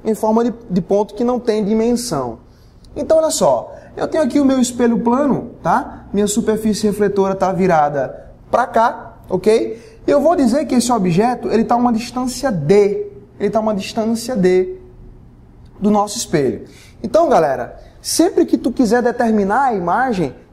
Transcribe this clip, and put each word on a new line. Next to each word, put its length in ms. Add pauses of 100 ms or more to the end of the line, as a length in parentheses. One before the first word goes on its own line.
em 120
forma 280
de, 100 (140)
de 140
ponto 320
que 100
não 160
tem 240
dimensão. 760 (560)
Então, 220
olha 120
só, 440 (220)
eu 120
tenho 160
aqui 160
o 60
meu 140
espelho 400
plano, 520 (100)
tá? 500
Minha 160
superfície 600
refletora 480
tá 160
virada 800 (180)
pra 160
cá, 520 (120)
ok? 760
E 40
eu 120
vou 140
dizer 300
que 100
esse 160
objeto, 580
ele 140
tá 120
uma 160
distância 600
D. 600 (280)
Ele 100
tá 100
uma 160
distância 600
D 440 (1000)
do 120
nosso 260
espelho. 480 (380)
Então, 260
galera, 480 (240)
sempre 440
que 120
tu 140
quiser 300
determinar 640
a 80
imagem 600 (180)